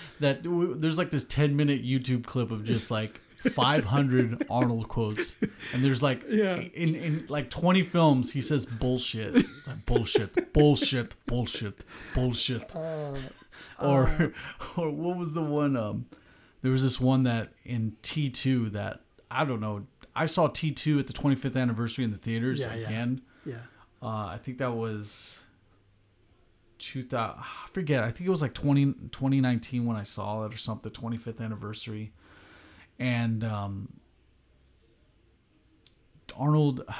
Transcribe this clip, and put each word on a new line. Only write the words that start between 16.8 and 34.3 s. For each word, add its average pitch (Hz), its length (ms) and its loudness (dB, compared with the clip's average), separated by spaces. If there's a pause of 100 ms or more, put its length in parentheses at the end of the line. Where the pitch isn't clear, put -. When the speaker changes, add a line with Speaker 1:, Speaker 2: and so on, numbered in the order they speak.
Speaker 1:
this 131 160 2
one 131 240 4
that 117 280 -2 (140)
in 110 360 -2
T 147 300 -2
two 123 380 0
that, 101 320 -6 (280)
I 139 160 0
don't 123 140 -2
know. 104 260 -6 (300)
I 151 100 0
saw 160 220 2
T 156 240 -2
two 151 260 0
at 139 100 0
the - 60 -8
twenty-fifth 135 420 0
anniversary 120 500 -2
in 113 60 -2
the 104 60 -6
theaters 117 440 -2
Speaker 2:
Yeah, 113 140 -4
yeah. 113 120 -8
Speaker 1:
again. 120 340 -4 (240)
Speaker 2:
Yeah. 131 100 -8 (460)
Speaker 1:
Uh, 110 260 -6
I 95 160 -8
think 127 160 -10
that 127 140 -2
was 110 680 -8 (1400)
two - 240 -8
thou-, 117 360 -4
I - 320 -12
forget. 147 320 2
I 117 80 -2
think 175 160 -8
it - 40 2
was, 165 100 2
like, 139 140 0
twenty, 139 380 4 (180)
twenty 135 300 2
nineteen 123 440 0
when 117 100 -2
I 104 80 -4
saw 104 420 -6
it 107 80 -8
or 113 40 -12
something, 110 340 -8
the - 80 -14
twenty-fifth 117 400 -8
anniversary. 107 760 -8 (840)
And, 117 440 0
um, 101 560 -6 (2250)